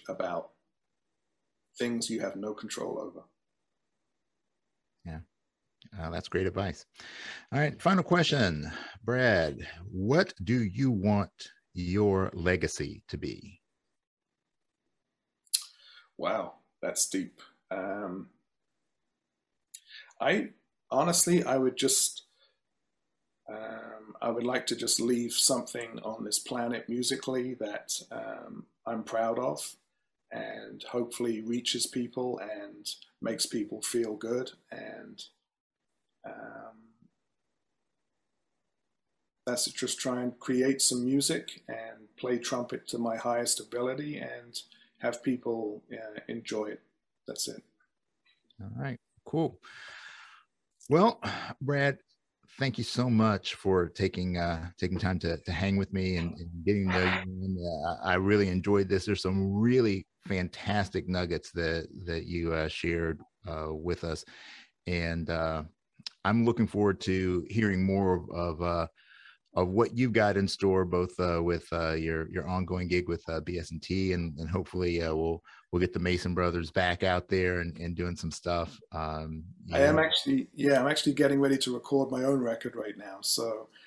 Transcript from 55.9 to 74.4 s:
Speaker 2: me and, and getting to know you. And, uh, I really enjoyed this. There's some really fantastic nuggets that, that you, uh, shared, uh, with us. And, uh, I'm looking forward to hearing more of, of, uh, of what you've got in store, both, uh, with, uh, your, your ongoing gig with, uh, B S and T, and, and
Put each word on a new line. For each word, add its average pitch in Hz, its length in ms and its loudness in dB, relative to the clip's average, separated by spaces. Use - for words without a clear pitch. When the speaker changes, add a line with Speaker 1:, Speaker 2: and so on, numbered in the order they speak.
Speaker 2:
me 92 220 2
and, 85 180 -2
and 85 160 -12
getting 98 220 4
to 92 40 2
know 90 120 4
you. 92 160 2
And, 95 140 -2
uh, 82 460 -4
I 92 120 4
really 98 320 6
enjoyed 92 420 2
this. 92 160 2
There's 101 160 0
some 98 320 0
really 110 520 4
fantastic 95 800 -2
nuggets 90 440 -2
that, 82 360 0
that 82 220 -4
you, 85 260 -2
uh, 78 160 0
shared, 82 540 -2
uh, 78 240 -6
with 82 320 -4
us. 80 180 -4
And, 82 440 -2
uh, 80 320 0
I'm 113 180 4
looking 117 220 4
forward 101 360 2
to 92 460 2
hearing 101 340 2
more 95 340 4
of, 87 140 -6
of, 85 320 -2
uh, 85 240 2
of 92 120 4
what 107 300 2
you've 120 160 2
got 104 240 6
in 98 100 4
store, 95 380 4
both, 90 340 0
uh, 87 240 2
with, 85 300 0
uh, 82 220 0
your, 80 360 -2
your 87 160 -4
ongoing 90 400 -2
gig 87 220 2
with, 85 200 -2
uh, 82 120 -2
B 87 180 -6
S 87 140 -8
and 80 100 -8
T, 95 300 0
and, 85 260 -2
and 78 100 -6